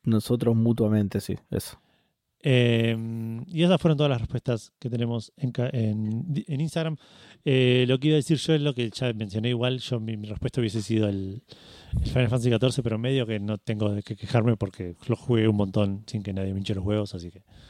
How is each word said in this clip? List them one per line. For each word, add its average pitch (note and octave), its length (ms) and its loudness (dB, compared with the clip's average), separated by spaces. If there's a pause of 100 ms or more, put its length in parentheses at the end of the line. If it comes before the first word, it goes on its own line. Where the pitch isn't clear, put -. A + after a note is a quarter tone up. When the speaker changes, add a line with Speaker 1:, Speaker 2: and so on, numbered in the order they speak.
Speaker 1:
nosotros A#2 500 2
mutuamente, G#2+ 680 2
sí, F#2+ 160 -6 (140)
eso. - 280 -6 (680)
Speaker 2:
Eh, A#2 520 4 (500)
y E3 160 -2
esas F3 160 4
fueron D#3+ 180 4
todas D3 120 2
las B2 100 0
respuestas A#2 580 -4
que A#2+ 120 -8
tenemos A#2 480 -4
en B2+ 160 -4
ca-, B2 180 -2
en, A2 600 -2 (120)
en C#3 140 -4
Instagram. D#3+ 380 -2 (480)
Eh, B2+ 420 6
lo C3 140 4
que D3 80 2
iba D#3 60 6
a - 20 4
decir D3 200 2
yo D#3+ 160 0
es D3+ 80 4
lo D3 140 0
que A#2 140 -2
ya A#2+ 240 -2
mencioné G#2+ 340 -4
igual. B2 320 0
Yo, A#2 220 -4
mi, A2 160 -6
mi G#2 100 -10
respuesta A2+ 320 -4
hubiese A2 220 0
sido A2 260 2
el, G2 340 -4 (600)
el - 40 0
Final B2+ 220 2
Fantasy A#2+ 220 0
catorce, A#2+ 340 2
pero A2 140 -2
medio B2+ 280 0
que A2 140 -2
no G#2 200 -2
tengo G#2 340 -2
de G2+ 100 -4
qué G#2 140 -10
quejarme A2+ 400 2
porque F#2 400 -6 (100)
lo A#2 80 0
jugué A2+ 320 2
un G#2+ 80 4
montón G2+ 500 0
sin A2 160 -8
que G2 120 -8
nadie F#2+ 180 -4
me G2 80 -4
hinche G2 160 -4
los F#2+ 80 -4
huevos, G#2 320 -2
así F2 160 -12
que - 120 -20 (260)